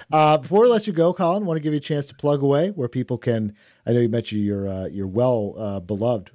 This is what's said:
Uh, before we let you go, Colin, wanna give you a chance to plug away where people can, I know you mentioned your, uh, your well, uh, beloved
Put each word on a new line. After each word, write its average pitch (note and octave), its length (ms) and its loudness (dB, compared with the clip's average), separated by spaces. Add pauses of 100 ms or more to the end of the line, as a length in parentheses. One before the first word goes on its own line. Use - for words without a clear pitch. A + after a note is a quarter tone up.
(120)
Uh, D#3 240 6
before D#3 260 2
we B3 60 6
let A3 180 2
you G#3 60 -4
go, E3 220 2
Colin, F#3 320 -2
wanna D#3+ 140 -2
give D3+ 120 -2
you D3+ 60 0
a - 20 -4
chance C#3+ 280 -4
to - 60 -20
plug C#3+ 280 0
away C#3+ 260 2
where E3 180 -6
people B2 300 -4
can, A2 380 -2 (320)
I A2+ 60 2
know A#2+ 80 4
you A#2 100 2
mentioned A2 340 -2
your, G2+ 240 -2
uh, F#2+ 200 -6
your F#2+ 180 -6
well, A2 500 0
uh, G2+ 240 -6
beloved G#2 540 -2